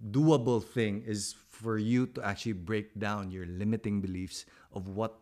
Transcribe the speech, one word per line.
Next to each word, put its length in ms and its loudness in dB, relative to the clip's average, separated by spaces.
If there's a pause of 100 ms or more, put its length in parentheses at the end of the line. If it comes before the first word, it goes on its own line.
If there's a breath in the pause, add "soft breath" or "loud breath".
(120)
doable 520 6
thing 420 0
is 300 -4 (140)
for 280 -4
you 300 4
to 160 -8
actually 320 -4
break 440 -4
down 320 -4
your 140 -8
limiting 540 -2
beliefs 460 -6 (260 loud breath)
of 160 -8
what 340 -4